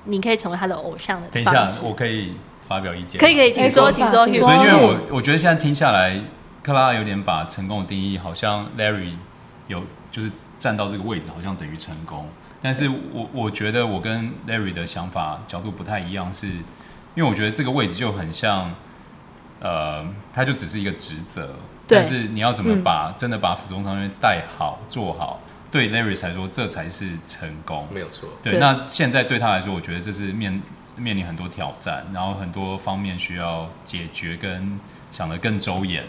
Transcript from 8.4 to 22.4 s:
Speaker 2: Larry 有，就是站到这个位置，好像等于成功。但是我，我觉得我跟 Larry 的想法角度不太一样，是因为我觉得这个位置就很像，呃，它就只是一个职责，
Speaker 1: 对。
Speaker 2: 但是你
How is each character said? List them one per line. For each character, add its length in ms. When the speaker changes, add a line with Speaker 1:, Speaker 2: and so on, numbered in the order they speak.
Speaker 2:
Larry 380
有， 140
就 100
是 80
站 180
到 140
这 80
个 40
位 160
置， 160
好 80
像 140
等 120
于 80
成 180
功。 240
但 140
是 160
我， 200
我 160
觉 220
得 160
我 140
跟 320
Larry 240
的 120
想 240
法 380
角 140
度 100
不 140
太 160
一 120
样， 200
是 160
因 80
为 0
我 100
觉 120
得 80
这 100
个 80
位 160
置 80
就 160
很 220
像， 420
呃， 440
它 100
就 80
只 140
是 140
一 20
个 80
职 240
责， 260
Speaker 1:
对。 120
Speaker 2:
但 60
是 200
你 160